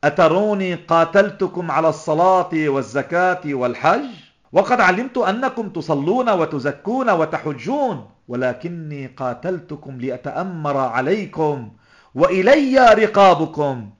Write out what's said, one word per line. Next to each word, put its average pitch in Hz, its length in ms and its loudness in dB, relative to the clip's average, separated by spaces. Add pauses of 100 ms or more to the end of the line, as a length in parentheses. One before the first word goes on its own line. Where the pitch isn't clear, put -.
"أتروني 185 680 2
قاتلتكم 175 960 0
على 156 180 2
الصلاة 175 640 2
والزكاة 156 920 0
والحج؟ 147 640 0 (440)
وقد 202 280 2
علمت 214 380 0
أنكم 226 500 -2
تصلون 170 640 -2
وتزكون 170 800 -2
وتحجون، 156 1000 -4 (180)
ولكني 139 760 -6
قاتلتكم 135 960 -10
لأتأمر 143 760 -6
عليكم 135 920 -2 (440)
وإلي 233 800 4
رقابكم." 156 1040 2